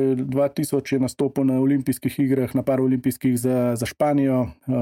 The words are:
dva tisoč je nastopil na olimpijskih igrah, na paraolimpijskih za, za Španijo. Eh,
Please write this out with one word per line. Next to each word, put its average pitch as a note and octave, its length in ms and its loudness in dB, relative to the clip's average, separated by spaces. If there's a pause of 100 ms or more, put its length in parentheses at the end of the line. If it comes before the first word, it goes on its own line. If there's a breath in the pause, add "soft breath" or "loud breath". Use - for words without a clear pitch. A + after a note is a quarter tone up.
(180)
dva C#3 300 0
tisoč C#3+ 420 -4
je C#3 80 2
nastopil C3 460 -2
na C3 120 2
olimpijskih C3+ 600 0
igrah, C3 340 0
na C3 100 0
paraolimpijskih C3 760 0
za, B2 340 0
za A2+ 140 -4
Španijo. C#3 560 0 (200)
Eh, B2+ 200 -4